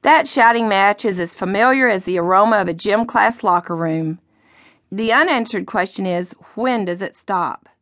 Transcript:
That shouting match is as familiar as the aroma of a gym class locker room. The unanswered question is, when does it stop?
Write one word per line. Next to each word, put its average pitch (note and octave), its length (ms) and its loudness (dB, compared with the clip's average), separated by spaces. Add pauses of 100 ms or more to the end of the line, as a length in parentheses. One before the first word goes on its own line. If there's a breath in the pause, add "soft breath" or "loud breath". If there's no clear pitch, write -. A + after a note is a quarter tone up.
That D#4 260 4
shouting A#3 400 2
match G3+ 340 2
is F#3+ 160 -2
as F3 140 -6
familiar A#3+ 560 2
as F#3+ 160 -2
the F3+ 140 -2
aroma G3+ 400 4
of F3+ 100 -2
a E3+ 40 -4
gym G#3 320 -2
class A3+ 380 0
locker F3 320 0
room. D#3+ 440 -4 (720 soft breath)
The A3 220 -4
unanswered A#3 540 0
question F#3+ 400 -4
is, F3+ 320 -4 (180)
when A#3 300 -2
does F3+ 160 -6
it - 160 -10
stop? F3 500 -6 (140)